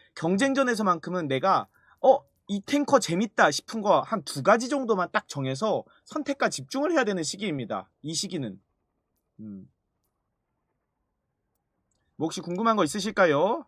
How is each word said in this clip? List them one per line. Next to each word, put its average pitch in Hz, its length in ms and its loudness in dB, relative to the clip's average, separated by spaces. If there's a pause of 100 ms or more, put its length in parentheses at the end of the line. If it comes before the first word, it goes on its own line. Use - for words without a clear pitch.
(160)
경쟁전에서만큼은 196 1120 0
내가, 135 400 0 (340)
어, - 180 6 (280)
이 202 180 -4
탱커 277 340 4
재밌다 180 520 2
싶은 - 300 -6
거 185 200 4
한 202 220 -6
두 - 180 -10
가지 226 280 4
정도만 226 420 0
딱 - 160 -4
정해서 135 560 -2 (220)
선택과 277 440 -2
집중을 269 440 -4
해야 294 100 2
되는 196 180 -2
시기입니다. 143 680 -6 (120)
이 151 140 -10
시기는. 147 440 -6 (800)
음. 101 300 -16 (2500)
뭐 147 100 -4
혹시 165 160 -6
궁금한 202 340 0
거 202 80 2
있으실까요? 190 840 2